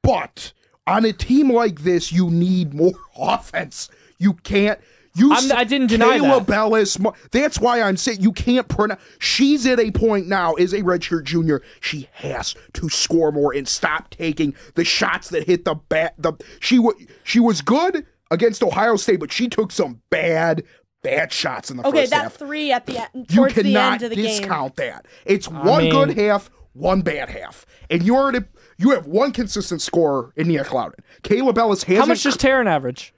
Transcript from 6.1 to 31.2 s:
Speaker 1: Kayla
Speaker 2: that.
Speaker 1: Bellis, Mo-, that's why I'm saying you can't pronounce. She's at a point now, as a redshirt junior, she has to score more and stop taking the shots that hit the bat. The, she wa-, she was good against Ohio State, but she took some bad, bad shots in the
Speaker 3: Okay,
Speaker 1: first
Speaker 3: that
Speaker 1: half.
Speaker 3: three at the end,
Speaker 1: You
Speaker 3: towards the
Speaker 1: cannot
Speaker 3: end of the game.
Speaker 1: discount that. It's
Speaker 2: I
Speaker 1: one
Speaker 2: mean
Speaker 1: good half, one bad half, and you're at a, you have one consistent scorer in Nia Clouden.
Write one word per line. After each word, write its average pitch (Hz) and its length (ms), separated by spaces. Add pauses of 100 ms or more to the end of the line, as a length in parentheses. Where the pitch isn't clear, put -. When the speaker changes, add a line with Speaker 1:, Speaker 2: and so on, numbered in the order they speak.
Speaker 1:
Kayla 269 200
Speaker 2:
that. 190 80
Speaker 1:
Bellis, 214 520
Mo-, 208 160 (160)
that's 277 280
why 240 220
I'm 196 160
saying 208 240
you 202 120
can't 247 340
pronounce. 214 340 (160)
She's 277 480
at 254 140
a 220 100
point 202 380
now, 180 280
as 180 180
a 208 100
redshirt 170 400
junior, 151 400 (160)
she 147 360
has - 380 (200)
to - 160
score 165 420
more 147 220
and 139 140
stop - 440
taking 151 420 (220)
the 165 100
shots - 440
that 165 180
hit 180 180
the 160 100
bat. 160 440
The, 156 140 (260)
she - 180
wa-, 233 160 (300)
she - 160
was 220 220
good 320 440 (240)
against 202 320
Ohio 214 360
State, 185 240
but 151 100
she 240 160
took 220 240
some 131 380
bad, 160 540 (380)
bad 139 300
shots - 400
in 127 60
the 262 100
Speaker 3:
Okay, 302 140
Speaker 1:
first 254 100
Speaker 3:
that 294 120
Speaker 1:
half. - 100
Speaker 3:
three 294 400
at 240 120
the 254 160
end, 247 300
Speaker 1:
You 190 60
Speaker 3:
towards 254 180
the 214 80
Speaker 1:
cannot 226 300
Speaker 3:
end 233 100
of 233 60
the 226 80
game. 214 80
Speaker 1:
discount 185 500
that. 127 320 (180)
It's 196 220
Speaker 2:
I - 40 (120)
Speaker 1:
one 254 200
Speaker 2:
mean - 100
Speaker 1:
good 277 240
half, 208 340 (220)
one 185 300
bad 147 260
half, - 360 (240)
and 170 140
you're 262 240
at 254 80
a, 240 100 (320)
you 214 140
have 165 160
one 226 240
consistent 196 500
scorer 139 540
in 160 140
Nia 143 160
Clouden. 117 300 (280)